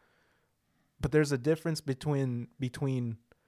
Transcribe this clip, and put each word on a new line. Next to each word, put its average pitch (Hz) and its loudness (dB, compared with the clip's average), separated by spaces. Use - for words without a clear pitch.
But 143 -2
there's 147 4
a 135 2
difference 156 0
between, 135 -2
between 127 -2